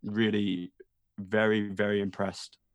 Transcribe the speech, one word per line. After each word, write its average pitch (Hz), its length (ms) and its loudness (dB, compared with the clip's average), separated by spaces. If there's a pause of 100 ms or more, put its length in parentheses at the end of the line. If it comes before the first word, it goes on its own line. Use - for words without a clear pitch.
really 104 680 0 (460)
very, 107 520 2
very 104 320 0
impressed 95 560 -6 (180)